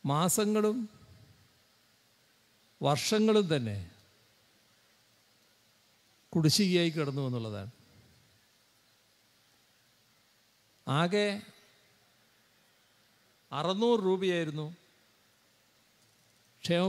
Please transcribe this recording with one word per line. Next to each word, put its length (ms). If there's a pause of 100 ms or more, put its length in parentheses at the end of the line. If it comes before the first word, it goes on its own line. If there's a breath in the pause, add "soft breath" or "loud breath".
മാസങ്ങളും 720 (2000)
വർഷങ്ങളും 680
തന്നെ 220 (2500)
കുടിശ്ശികയായി 600
കിടന്നു 340
എന്നുള്ളതാണ്. 440 (3250)
ആകെ 280 (2250)
അറുന്നൂറ് 560
രൂപയായിരുന്നു 600 (2000)
ക്ഷേമ 260